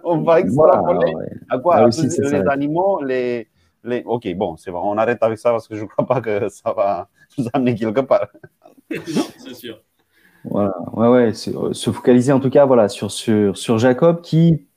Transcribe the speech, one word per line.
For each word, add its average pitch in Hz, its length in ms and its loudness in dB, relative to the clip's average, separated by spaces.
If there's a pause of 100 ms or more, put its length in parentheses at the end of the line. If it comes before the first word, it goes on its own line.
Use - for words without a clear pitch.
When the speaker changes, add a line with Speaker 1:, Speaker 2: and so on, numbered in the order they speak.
Speaker 1:
On 170 140 0
va 165 280 4
Speaker 2:
Voilà, 156 280 4
Speaker 1:
extrapoler 180 400 0
Speaker 2:
ouais. - 160 -10 (200)
Speaker 1:
à 131 80 -2
quoi ? 170 180 2
Speaker 2:
Là - 60 4
Speaker 1:
À - 60 6
Speaker 2:
aussi, 156 140 0
Speaker 1:
tous 127 80 0
Speaker 2:
ça - 120 -2
Speaker 1:
les 139 80 0
Speaker 2:
s'arrête. 143 180 0
Speaker 1:
animaux, 156 540 -2
les, 123 460 -4 (340)
les... 120 240 -6
Ok, 113 300 -4
bon, 90 200 -4
c'est - 140 -14
vrai, 87 120 -8
on 104 140 -2
arrête 113 260 0
avec 113 160 0
ça 120 120 0
parce 113 160 -4
que 110 80 -14
je 107 100 -8
crois - 220 -10
pas 123 140 -2
que 104 280 -4
ça - 240 -8
va 98 360 -4 (280)
nous 120 160 -4
amener 127 220 0
quelque 110 260 -2
part. 113 320 0
Speaker 3:
<laughs> - 60 -20 (520)
Non, 190 320 -4 (160)
c'est 127 160 -18
sûr. 117 260 -18 (640)
Speaker 2:
Voilà, 101 300 -2 (180)
ouais, 117 160 2
ouais, 120 240 4
c'est, - 240 -8
euh, - 160 -4
se - 180 -4
focaliser 123 420 2
en 135 60 4
tout 131 120 0
cas, 143 160 6
voilà, 117 240 4
sur, 104 200 -8
sur, 104 460 0
sur 113 220 -2
Jacob 127 420 2
qui 160 460 2 (100)